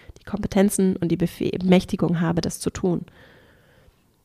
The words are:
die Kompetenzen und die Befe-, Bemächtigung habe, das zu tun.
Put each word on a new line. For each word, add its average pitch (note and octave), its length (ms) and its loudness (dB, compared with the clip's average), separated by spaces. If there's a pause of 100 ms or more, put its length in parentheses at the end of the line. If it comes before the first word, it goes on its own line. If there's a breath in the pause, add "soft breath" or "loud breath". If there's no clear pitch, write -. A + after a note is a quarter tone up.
(200 soft breath)
die - 60 -20
Kompetenzen G3 680 2
und F3 140 -2
die E3 80 0
Befe-, - 400 -4
Bemächtigung F3+ 640 2
habe, E3 200 0
das - 180 -4
zu - 100 -6
tun. F3 320 -2 (1200 soft breath)